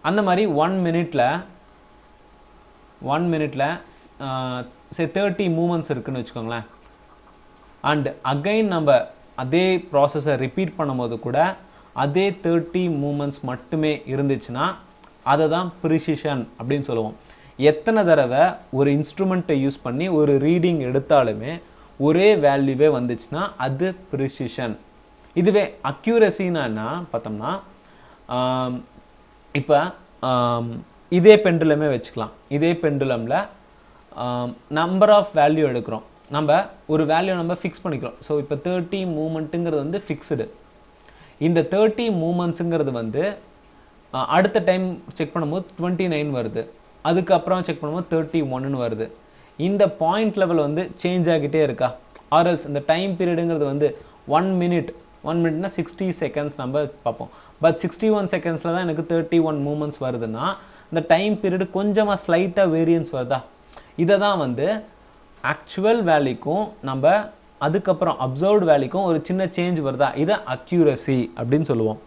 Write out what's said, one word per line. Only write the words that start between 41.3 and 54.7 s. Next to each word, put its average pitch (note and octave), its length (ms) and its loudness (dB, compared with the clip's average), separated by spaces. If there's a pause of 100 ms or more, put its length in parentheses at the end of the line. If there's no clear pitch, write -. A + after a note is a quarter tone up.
இந்த E3 220 2
தேர்ட்டி G#3+ 500 2
மூவ்மெண்ட்ஸுங்கிறது E3+ 800 -2
வந்து, B2+ 460 -4 (800)
ஆ, C3 120 -2
அடுத்த F#3+ 380 2
time F#3 380 0 (120)
check D#3 220 -4
பண்ணும்போது E3 260 -2 (200)
ட்வென்டி F3+ 260 0
நைன் D3+ 260 -2
வருது, A2+ 340 -4 (340)
அதுக்கப்புறம் F3+ 600 2
check D#3 200 -6
பண்ணும்போது D#3+ 260 -4
தேர்ட்டி D#3+ 400 -2
ஒன்னு B2+ 380 -2
வருது. A2 220 -6 (460)
இந்த G3 320 2
point G#3 480 0
level F3 200 0
வந்து D#3 340 0 (120)
சேஞ்ச் F3 280 0
ஆகிட்டே D#3 320 2
இருக்கா? B2+ 340 -2 (340)
Or - 40 0
else E3+ 320 2
இந்த C#3+ 200 -4
time F#3 260 0
பீரியடுங்கிறது E3+ 520 0
வந்து C#3+ 320 0 (300)
one F3+ 340 2
minute, F3 320 0 (300)